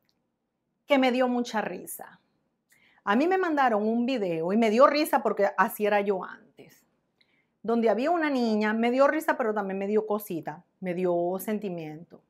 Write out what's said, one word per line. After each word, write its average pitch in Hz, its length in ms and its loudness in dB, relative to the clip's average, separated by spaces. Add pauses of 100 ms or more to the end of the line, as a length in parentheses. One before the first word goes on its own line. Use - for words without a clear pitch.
(840)
que 285 140 4
me 262 120 2
dio 254 160 0
mucha 240 320 -2
risa. - 600 -10 (840)
A 202 100 2
mí 277 120 2
me 381 120 2
mandaron 269 480 0
un 233 180 0
video 185 480 -2
y 214 40 2
me 233 120 4
dio 233 160 6
risa 294 380 2
porque 202 340 2
así 214 260 0
era 208 180 2
yo 196 220 -2
antes, - 600 -20 (800)
donde 226 260 0
había 233 220 0
una 320 180 0
niña, 220 440 0
me 226 180 0
dio 269 160 4
risa, 311 280 0
pero 240 160 -2
también 196 280 -4
me 196 80 -4
dio 214 180 0
cosita, 175 580 -6 (160)
me 185 140 -6
dio 175 460 -2
sentimiento. 175 920 -8